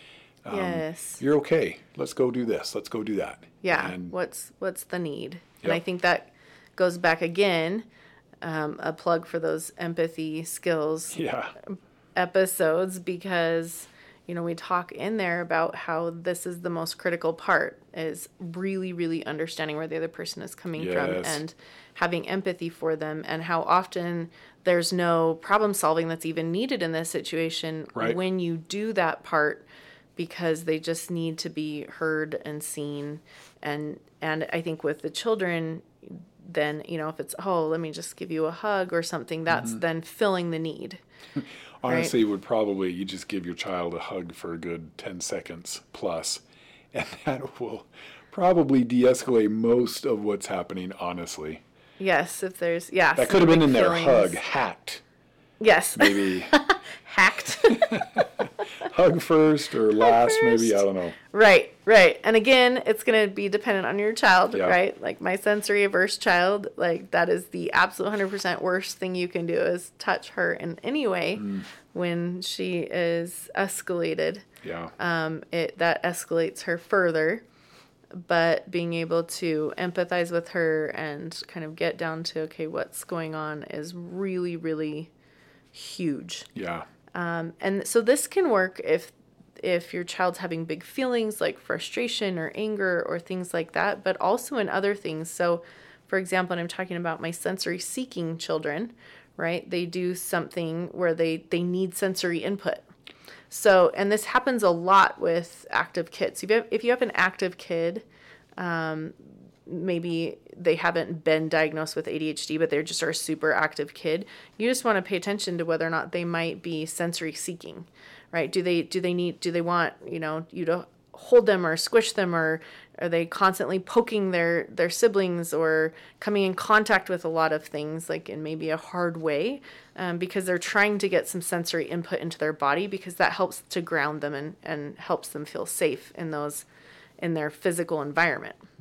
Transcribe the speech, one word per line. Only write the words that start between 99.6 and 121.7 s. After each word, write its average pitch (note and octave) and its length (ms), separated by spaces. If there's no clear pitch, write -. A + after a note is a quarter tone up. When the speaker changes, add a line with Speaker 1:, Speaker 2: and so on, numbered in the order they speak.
Speaker 2:
They F3+ 200
do F3+ 260
something E3+ 800
where E3+ 240
they, E3 220
they F3 140
need F3+ 320
sensory F#3 440
input. G3 380
So, F#3 460
and G3+ 160
this G#3+ 140
happens B3+ 380
a F3+ 80
lot F#3 500
with E3+ 480
active E3+ 400
kids. - 320
If F#3+ 80
you G#3+ 60
have, A3+ 160
if A3+ 120
you A#3+ 60
have A#3+ 140
an A#3 100
active F#3 460
kid, F3 420
um, D#3+ 560
maybe E3+ 720
they E3+ 180
haven't E3 480
been D#3+ 260
diagnosed D#3 460
with D#3+ 120
A D#3+ 120
D D#3 100
H - 180
D, D#3 100
but D#3+ 140
they D3 120
just E3 200
are D#3+ 80
a D3+ 40
super D#3 380
active D3+ 400
kid, E3+ 320
you A3 120
just B3+ 140
wanna G#3 200
pay G3 120
attention F#3 440
to D#3+ 60
whether E3 200
or E3 60
not E3 200
they F3 140
might E3 380
be D#3+ 220
sensory E3+ 460
seeking, - 540
right? E3 200
Do F#3+ 120
they, F3 180
do - 180
they F3 140
need, F3 260
do F3 120
they E3+ 100
want, E3+ 320
you E3 140
know, D#3+ 320
you F3 140
to E3+ 220
hold - 300
them F#3 200
or E3 120